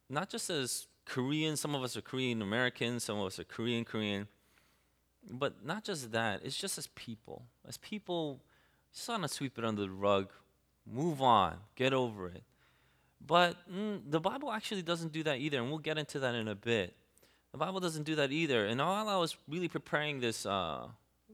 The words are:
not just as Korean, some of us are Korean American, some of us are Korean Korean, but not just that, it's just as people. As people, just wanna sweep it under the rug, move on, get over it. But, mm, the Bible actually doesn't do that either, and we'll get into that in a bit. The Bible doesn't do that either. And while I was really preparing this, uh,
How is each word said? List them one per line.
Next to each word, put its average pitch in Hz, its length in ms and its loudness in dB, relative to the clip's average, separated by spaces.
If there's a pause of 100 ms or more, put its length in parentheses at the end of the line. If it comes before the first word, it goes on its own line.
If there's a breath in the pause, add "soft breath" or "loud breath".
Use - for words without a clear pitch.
not 151 220 -4
just - 180 -6
as 143 380 -2 (180)
Korean, 151 520 0
some 147 180 -2
of 131 80 0
us 120 160 -4
are - 20 -6
Korean 123 400 -2
American, 120 580 0
some 104 200 -2
of 98 80 0
us 95 120 -6
are 87 60 -8
Korean 117 400 -2
Korean, 104 420 -2 (1040 soft breath)
but 123 340 -4
not 190 200 -4
just 135 280 -6
that, 113 300 2
it's 135 140 -6
just - 220 -4
as - 100 -10
people. - 540 -14 (260)
As 131 80 -12
people, 170 640 -4 (540 soft breath)
just - 140 -10
wanna 208 200 0
sweep 135 300 -6
it 117 60 -2
under 107 180 2
the 98 80 -2
rug, 98 420 4 (580)
move 139 300 -2
on, 98 380 8 (160)
get 131 180 2
over 110 360 0
it. 90 140 -14 (840 soft breath)
But, 170 300 6 (140)
mm, 202 360 -4
the 156 140 2
Bible 254 300 -2
actually 214 320 -4
doesn't 165 300 -2
do 160 120 -4
that 147 140 2
either, 143 200 0
and 120 100 0
we'll 156 100 -2
get 151 200 -2
into 147 220 -4
that 123 140 2
in 110 140 0
a 107 60 -2
bit. 104 400 0 (580 soft breath)
The 143 60 -8
Bible 185 220 -2
doesn't 160 240 -2
do 156 120 0
that 139 160 4
either. 139 340 4
And 120 140 2
while 196 280 2
I 196 80 2
was 170 200 2 (100)
really 170 220 -2
preparing 151 520 -2
this, 117 240 0
uh, 82 440 0 (460)